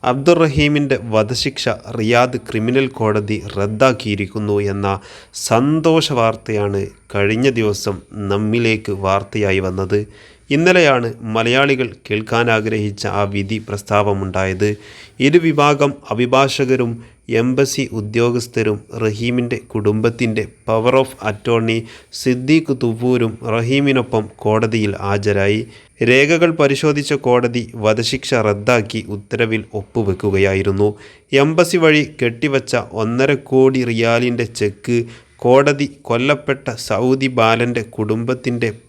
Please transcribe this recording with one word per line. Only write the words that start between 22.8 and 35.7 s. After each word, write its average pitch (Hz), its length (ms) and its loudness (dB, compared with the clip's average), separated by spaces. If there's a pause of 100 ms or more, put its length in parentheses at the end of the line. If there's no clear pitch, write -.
തുവ്വൂരും 120 640 0
റഹീമിനൊപ്പം 120 880 0
കോടതിയിൽ 107 640 0
ഹാജരായി. 101 680 0 (360)
രേഖകൾ 160 480 4
പരിശോധിച്ച 147 640 0
കോടതി 123 640 0
വധശിക്ഷ 113 600 -2
റദ്ദാക്കി 107 760 0
ഉത്തരവിൽ 110 560 -4 (100)
ഒപ്പുവെക്കുകയായിരുന്നു. 98 1200 0 (340)
എംബസി 160 440 4
വഴി 156 340 2 (140)
കെട്ടിവച്ച 127 520 -2 (160)
ഒന്നര 120 420 0
കോടി 131 500 2
റിയാലിൻ്റെ 117 600 0
ചെക്ക് 113 600 -2 (320)
കോടതി 139 540 4 (120)